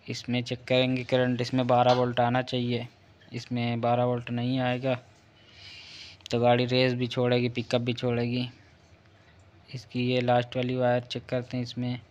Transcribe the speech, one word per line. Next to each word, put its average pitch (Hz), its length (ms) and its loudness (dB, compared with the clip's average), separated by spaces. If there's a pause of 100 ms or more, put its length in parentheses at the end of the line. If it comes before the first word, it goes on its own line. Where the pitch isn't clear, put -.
इसमें 120 360 -4
check 120 220 -8
करेंगे 127 400 2
current, 127 360 2
इसमें 127 260 0
बारह 123 280 6
volt 123 260 2
आना 123 240 2
चाहिए। 120 420 -2 (460)
इसमें 120 480 -4
बारह 120 240 2
volt 123 280 -2
नहीं 123 280 -2
आएगा 127 380 -2 (1300)
तो 120 100 0
गाड़ी 120 260 4
race 127 280 2
भी 123 120 -2
छोड़ेगी, 123 440 0
pickup 123 300 -2
भी 120 140 -2
छोड़ेगी। 120 540 -2 (1200)
इसकी - 340 -8
ये 127 160 2
last 123 360 2
वाली 127 200 -2
wire 123 260 2
check 123 240 -10
करते 127 300 -4
हैं 123 80 -4
इसमें। 123 360 -6 (100)